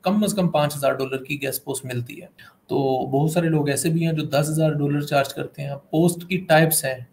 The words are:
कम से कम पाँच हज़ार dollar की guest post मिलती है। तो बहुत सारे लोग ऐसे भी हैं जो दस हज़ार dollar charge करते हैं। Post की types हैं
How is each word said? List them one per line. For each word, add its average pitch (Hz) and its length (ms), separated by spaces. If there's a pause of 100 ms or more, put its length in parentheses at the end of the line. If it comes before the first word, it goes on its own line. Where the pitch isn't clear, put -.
कम 208 220
से - 100
कम 180 120
पाँच 147 280
हज़ार 135 200
dollar 131 320
की 147 80
guest 135 280
post 135 220
मिलती 123 280
है। - 160 (380)
तो 135 400
बहुत 147 240
सारे 165 160
लोग 151 220
ऐसे 139 200
भी 165 140
हैं 165 120
जो 151 60
दस 147 260
हज़ार 156 260
dollar 147 280
charge 143 300
करते 143 300
हैं। 139 140
Post 170 520
की 185 100
types 160 460
हैं 127 280